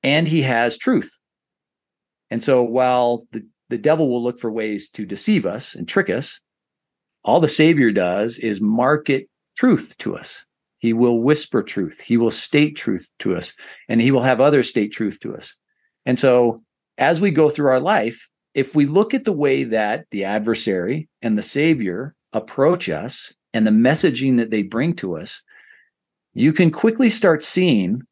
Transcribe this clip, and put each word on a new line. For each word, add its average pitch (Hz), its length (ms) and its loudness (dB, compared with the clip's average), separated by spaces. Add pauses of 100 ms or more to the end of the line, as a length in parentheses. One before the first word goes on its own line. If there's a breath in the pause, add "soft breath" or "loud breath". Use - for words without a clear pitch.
And 151 240 2
he 156 160 2
has 120 340 0
truth. - 420 -2 (1080)
And 113 140 -6
so 127 200 4
while 120 680 0
the, 110 160 -12 (220)
the 120 80 -6
devil 151 320 2
will 120 140 -2
look 120 160 -4
for 113 120 -6
ways 107 400 -6
to 104 140 -10
deceive 101 400 -2
us 98 300 -8
and - 120 -10
trick - 220 0
us, 113 300 -6 (840)
all 131 160 4
the 160 80 2
Savior 151 440 4
does 98 480 -2
is 104 220 -4
market 131 680 0 (260)
truth - 440 0
to - 160 -6
us. - 300 -18 (340)
He 117 140 0
will 120 280 2
whisper 135 420 0
truth. - 380 -8
He 120 160 0
will 113 140 2
state 151 440 0
truth - 340 -6 (100)
to 92 160 -2
us, - 180 -8 (340 loud breath)
and 113 140 0
he 127 100 4
will 131 100 4
have 127 200 2
others 143 280 4
state 104 220 -2
truth 104 300 -6
to - 140 -10
us. - 200 -18 (500)
And 127 140 -2
so 120 420 4 (360)
as 160 240 2
we 196 100 2
go 151 180 4
through 147 200 0
our 127 100 2
life, 139 500 -2 (240)
if 135 220 -2
we 147 100 4
look 196 280 0
at 269 100 -2
the 220 80 0
way 139 320 0
that 110 480 -2
the 98 140 -4
adversary 107 840 -2 (140)
and 110 160 -2
the 101 60 -4
Savior 135 720 -2 (180)
approach 143 560 -2
us 85 440 -8 (200)
and 110 120 2
the 107 60 4
messaging 131 680 2
that 113 140 -2
they 107 120 -2
bring 120 320 -4
to 90 220 -8
us, - 240 -16 (920 soft breath)
you 147 180 2
can 165 200 4
quickly 226 380 2
start 165 340 2
seeing 123 580 0 (100)